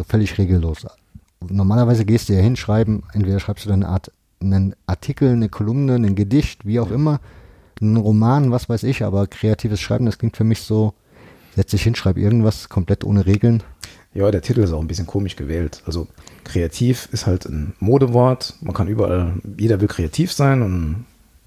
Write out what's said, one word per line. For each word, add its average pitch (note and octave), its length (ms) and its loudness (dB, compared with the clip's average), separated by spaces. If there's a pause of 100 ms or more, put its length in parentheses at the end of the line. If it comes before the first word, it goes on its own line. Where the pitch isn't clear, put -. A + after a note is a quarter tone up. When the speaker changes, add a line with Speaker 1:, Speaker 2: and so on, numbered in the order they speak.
Speaker 1:
völlig G#2+ 300 0
regellos. F2+ 480 0 (540)
Normalerweise G#2 640 2
gehst A2 240 0
du G#2 60 2
ja F#2+ 60 4
hin, A#2+ 160 4
schreiben, G#2+ 560 0
entweder G2 280 0
schreibst - 240 -8
du G#2 60 -12
dann G2 140 2
eine E2 80 -4
Art, - 180 -4 (320)
einen F#2+ 320 2 (120)
Artikel, C3 460 -2
eine A#2 160 2
Kolumne, B2+ 460 -2
ein A2 200 2
Gedicht, G#2 520 -2
wie A2+ 140 0
auch A2 100 -2
Speaker 2:
Ja. - 60 -4
Speaker 1:
immer, D3 240 0 (600)
einen G#2+ 160 2
Roman, A2+ 540 4
was B2 180 -2
weiß - 160 -2
ich, B2+ 200 -2
aber G2 220 0
kreatives G#2+ 540 -2
Schreiben, A#2 260 -2
das G#2+ 120 -2
klingt - 180 -2
für A2+ 80 0
mich A2 160 2
so, G#2+ 340 0 (640)
setz - 140 0
dich G2+ 120 0
hin, A2+ 120 2
schreib F#2+ 220 -2
irgendwas, A2 520 2
komplett - 360 -2
ohne G2+ 220 2
Regeln. A2 360 4 (520)
Speaker 2:
Ja, G2+ 160 2
der F#2+ 120 0
Titel A#2+ 180 0
ist F#2 120 2
auch D#2 80 -4
ein D#2+ 60 -4
bisschen E2 200 -6
komisch G2+ 300 -4
gewählt. D#2 500 -6
Also E2 200 -6 (380)
kreativ A#2+ 680 -2
ist - 140 -4
halt F2+ 200 0
ein D2+ 340 -6
Modewort, B2 800 2
man - 140 -8
kann F#2+ 140 -2
überall, F2+ 460 0 (240)
jeder G#2+ 220 2
will G#2 80 2
kreativ D3+ 440 -2
sein C#3 300 2
und F#2 420 -2 (420)